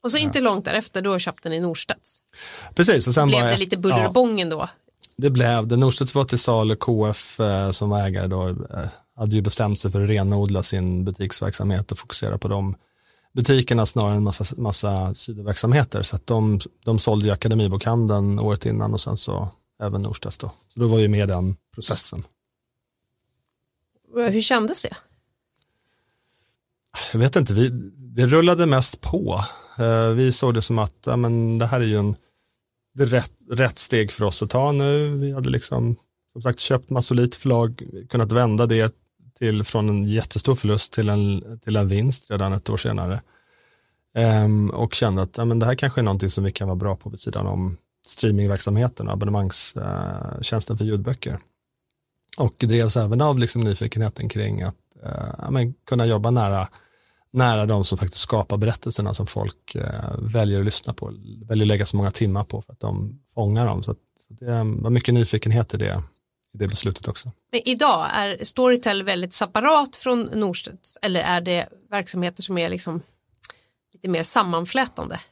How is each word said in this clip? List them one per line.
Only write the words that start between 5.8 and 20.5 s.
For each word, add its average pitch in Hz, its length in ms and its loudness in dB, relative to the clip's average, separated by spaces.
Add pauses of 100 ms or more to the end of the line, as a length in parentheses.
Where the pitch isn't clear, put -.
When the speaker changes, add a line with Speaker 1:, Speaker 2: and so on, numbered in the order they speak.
Speaker 2:
var 139 100 2
till 123 140 -2
salu, 110 380 2
K 107 300 0
F, - 340 -4
eh, 98 300 2
som 104 200 0
var 104 160 2
ägare 95 200 -2
då, 92 220 -2
eh, 90 60 -4 (640)
hade 107 200 0
ju 104 60 2
bestämt 104 360 0
sig 101 140 -2
för 101 120 2
att 101 60 2
renodla 101 520 2
sin 92 420 0
butiksverksamhet 98 880 -2
och 104 60 -8
fokusera - 400 -6
på - 100 -4
de 98 260 -2 (600)
butikerna 123 520 4
snarare 104 300 0
än 104 60 2
massa, 104 220 -2 (160)
massa 98 540 -2
sidoverksamheter. 104 880 0
Så - 140 -4
att - 100 -6
de, 110 340 2 (240)
de 113 140 2
sålde 107 280 2
ju 104 60 2
Akademibokhandeln 104 1040 0
året 107 280 -2
innan 107 260 -2
och 107 80 -2
sen - 160 -2
så 95 320 -4 (340)
även 101 200 -4
Norstedts 101 360 -8
då. - 80 -10 (280)